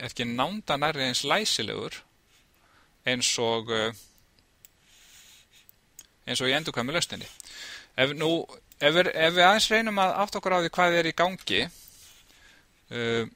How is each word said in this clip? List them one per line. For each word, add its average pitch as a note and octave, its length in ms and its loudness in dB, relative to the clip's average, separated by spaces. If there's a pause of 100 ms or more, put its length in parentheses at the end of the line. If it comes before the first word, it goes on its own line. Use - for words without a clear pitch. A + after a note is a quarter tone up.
ekki A#2+ 220 -6
nándar D3 500 -2
nærri D3 300 -2
eins B2 180 -4
læsilegur A#2 720 -2 (1040)
eins B2 300 -2 (100)
og, A2+ 240 0
eh, A2 240 0 (2250)
eins B2 160 -4
og B2+ 80 0
í C3 80 2
endurkvæmu D3+ 400 -4
lausninni. G2+ 320 -6 (720)
Ef C3+ 160 2
nú, D#3+ 320 -2 (320)
ef D3 160 4
við, F3+ 160 4
ef D#3+ 240 2
við F3+ 80 6
aðeins G#3 320 6
reynum A3 240 0
að F#3+ 240 2
átta G#3 160 -6
okkur F#3+ 160 0
á F3 80 2
því E3 160 -4
hvað F3 200 4
er E3 120 2
í - 80 -6
gangi, F3 420 0 (1300)
eh, A#2 340 -2 (100)